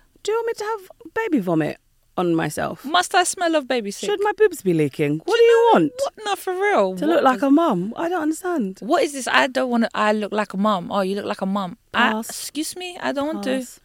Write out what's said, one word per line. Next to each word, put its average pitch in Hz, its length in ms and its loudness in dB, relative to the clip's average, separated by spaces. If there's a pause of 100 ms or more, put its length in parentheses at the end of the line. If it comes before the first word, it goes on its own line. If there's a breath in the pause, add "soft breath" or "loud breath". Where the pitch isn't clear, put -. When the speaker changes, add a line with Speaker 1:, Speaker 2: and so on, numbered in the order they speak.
(220 soft breath)
Speaker 1:
"Do 403 100 -4
you 440 60 0
want 466 100 -2
me 466 60 -2
to 427 120 -8
have 415 500 -10
baby 427 240 0
vomit 160 380 0 (380)
on 175 200 0
myself? 160 500 -4
Speaker 2:
Must 349 300 0
I 359 80 4
smell 349 320 -2
of 277 120 0
baby 233 220 -2
sick? - 180 -8
Speaker 1:
Should 403 140 0
my 415 120 2
boobs 403 280 2
be 185 140 2
leaking? 147 380 2 (120)
What 427 120 2
Speaker 2:
Do 466 40 6
Speaker 1:
do - 20 10
Speaker 2:
you 466 60 8
Speaker 1:
you 466 240 6
Speaker 2:
know 247 60 6
Speaker 1:
want?" 302 180 2
Speaker 2:
what? 554 160 -2 (100)
No, 415 120 -2
for 381 180 -6
real. 349 440 2
Speaker 1:
To 294 100 -2
Speaker 2:
What 330 80 2
Speaker 1:
look 285 80 2
like 254 160 4
Speaker 2:
does 285 80 0
Speaker 1:
a - 40 2
mum? 240 460 2
I 339 100 -4
don't 349 140 -2
understand. 302 600 -4
Speaker 2:
What 285 180 0
is 294 120 -2
this? 269 140 -8
"I 277 200 2
don't 254 240 -2
wanna, 233 240 2
I 214 180 2
look 214 180 -4
like 208 220 -4
a 196 40 -4
mum." 196 340 0
Oh, 202 100 0
you 190 140 -2
look 202 100 -6
like 208 160 -6
a 196 60 -2
mum. 196 300 -4 (140)
I, 233 200 2
Speaker 1:
Pass. 220 180 -6
Speaker 2:
excuse - 460 -8
me? 359 260 -10
I 262 120 -4
don't 277 200 -2
want 311 120 -6
to. 262 120 -2
Speaker 1:
Pass. 254 280 -10